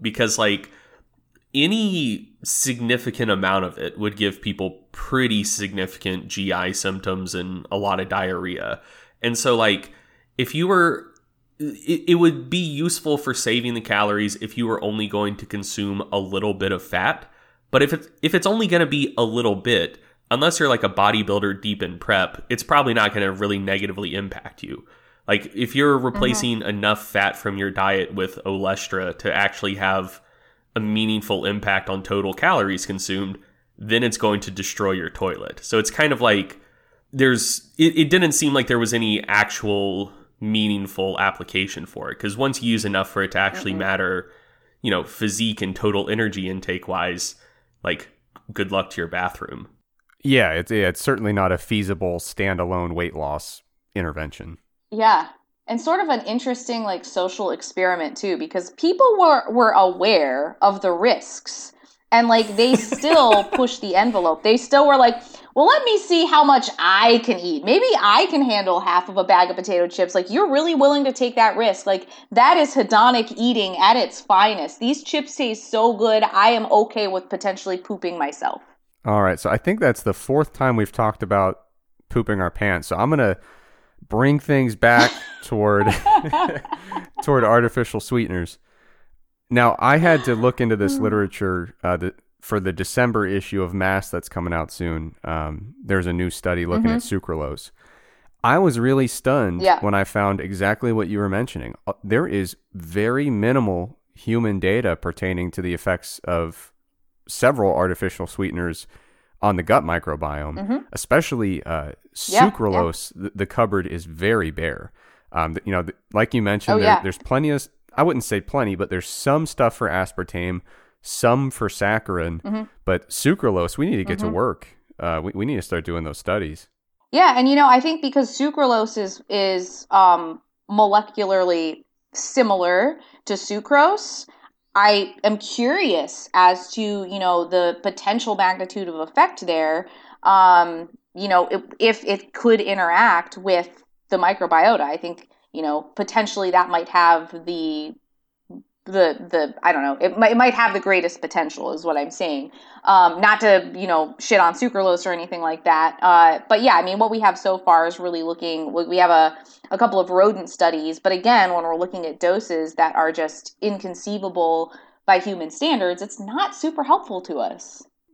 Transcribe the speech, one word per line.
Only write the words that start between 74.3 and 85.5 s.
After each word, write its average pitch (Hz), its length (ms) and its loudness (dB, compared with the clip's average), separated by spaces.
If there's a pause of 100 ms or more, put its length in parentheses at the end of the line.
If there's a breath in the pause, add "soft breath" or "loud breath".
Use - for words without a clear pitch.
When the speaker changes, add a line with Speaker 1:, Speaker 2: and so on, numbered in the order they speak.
Speaker 2:
"These 277 220 0
chips 294 340 -6
taste 220 340 -4
so 226 220 4
good, 220 300 2
I 208 260 4
am 233 180 2
okay 214 400 2
with 185 220 -6
potentially 190 480 -4
pooping 180 420 -8
myself." - 420 -6 (440)
Speaker 3:
All 104 180 2
right, 92 160 0
so - 100 -2
I 101 80 0
think 202 220 -2
that's 127 240 0
the 101 100 0
fourth 147 380 -2
time 131 240 0
we've 107 160 0
talked 110 320 -2
about 95 380 0 (480)
pooping 107 320 0
our 87 100 -2
pants. 92 380 -2
So 82 80 -4
I'm 117 120 0
gonna 123 280 2 (720 soft breath)
bring 135 280 2
things 135 380 0
back 120 360 6 (160)
Speaker 2:
<laughs> - 160 -20
Speaker 3:
toward, 104 440 2